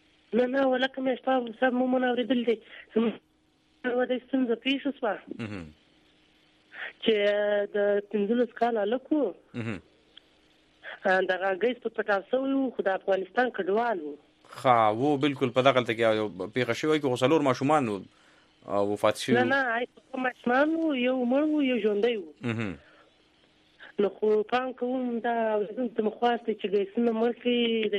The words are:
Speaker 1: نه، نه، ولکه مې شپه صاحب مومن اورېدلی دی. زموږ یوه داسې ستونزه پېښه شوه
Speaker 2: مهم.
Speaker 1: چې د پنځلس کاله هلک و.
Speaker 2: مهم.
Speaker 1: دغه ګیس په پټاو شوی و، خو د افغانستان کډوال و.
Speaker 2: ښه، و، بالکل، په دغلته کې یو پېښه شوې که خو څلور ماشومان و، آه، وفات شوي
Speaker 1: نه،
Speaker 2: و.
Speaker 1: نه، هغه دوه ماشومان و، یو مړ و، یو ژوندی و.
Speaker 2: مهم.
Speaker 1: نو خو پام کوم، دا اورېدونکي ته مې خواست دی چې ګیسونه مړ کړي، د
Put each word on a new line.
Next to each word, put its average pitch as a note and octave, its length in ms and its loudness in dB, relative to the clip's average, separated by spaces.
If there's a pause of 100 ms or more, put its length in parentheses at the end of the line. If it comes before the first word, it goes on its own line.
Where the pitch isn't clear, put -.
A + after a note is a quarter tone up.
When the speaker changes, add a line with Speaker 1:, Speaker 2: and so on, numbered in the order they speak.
(340)
Speaker 1:
نه، B3 120 2
نه، C4+ 200 0
ولکه C4 360 0
مې B3+ 160 0
شپه B3+ 420 -2
صاحب C4 120 2
مومن B3+ 320 2
اورېدلی B3 420 0
دی. A3+ 100 2 (380)
زموږ A3 180 2 (720)
یوه B3 220 0
داسې B3 220 -2
ستونزه B3+ 260 0
پېښه C4+ 360 -2 (100)
شوه G#3 180 -2 (200)
Speaker 2:
مهم. F#2 360 -10 (1300)
Speaker 1:
چې A3+ 100 4 (640)
د G3+ 240 2 (120)
پنځلس A#3 500 0
کاله A#3 200 0
هلک B3 300 -2
و. C4 200 0 (220)
Speaker 2:
مهم. A2 260 -6 (1300)
Speaker 1:
دغه F#3 480 2
ګیس A#3 280 -2
په A3+ 140 -6
پټاو G3+ 340 -2
شوی C4+ 220 -2
و، C4+ 240 -2
خو G3 60 -4
د F#3+ 60 -2
افغانستان F#3+ 600 -2
کډوال G#3 520 -2
و. D3 120 -10 (460)
Speaker 2:
ښه، A2+ 380 6
و، C#3+ 180 2
بالکل، C3+ 340 0
په B2+ 120 2
دغلته B2 320 4
کې A2 60 -2
یو A2 280 2 (260)
پېښه A#2+ 180 0
شوې D#3 260 0
که C#3+ 100 0
خو B2 80 0
څلور C#3+ 240 4
ماشومان C#3 480 2
و، G2+ 120 -4 (680)
آه، G2+ 200 0
وفات G#2 300 2
شوي - 180 0
Speaker 1:
نه، B3 80 4
Speaker 2:
و. - 20 4
Speaker 1:
نه، C4+ 120 0
هغه B3 300 -2 (100)
دوه - 240 -10
ماشومان B3+ 540 0
و، D#4+ 200 0
یو B3+ 300 0
مړ C4 240 2
و، D4+ 140 0
یو B3+ 160 0
ژوندی G#3 380 0
و. G3 60 -8 (180)
Speaker 2:
مهم. A2 380 -4 (1200)
Speaker 1:
نو G3+ 80 2
خو G#3+ 340 0
پام B3+ 300 -2
کوم، B3 460 -4
دا A#3 160 -2 (200)
اورېدونکي G#3+ 420 -4
ته A3 60 -12
مې G#3+ 160 -2
خواست A#3+ 280 0
دی A3 80 -2
چې G#3+ 200 -8
ګیسونه G#3 380 0
مړ A3+ 200 0
کړي، A#3 600 0
د G3+ 60 -2